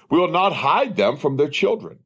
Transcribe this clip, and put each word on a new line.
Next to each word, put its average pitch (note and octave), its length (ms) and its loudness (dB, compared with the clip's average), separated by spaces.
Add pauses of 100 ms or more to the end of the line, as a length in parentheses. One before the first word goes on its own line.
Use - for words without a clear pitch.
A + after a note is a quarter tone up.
(120)
"We D#3 80 4
will F3+ 80 2
not F3+ 260 0
hide F#3+ 440 0
them G#2+ 200 2
from C#3 200 -4
their C#3+ 120 2
children C3 560 -4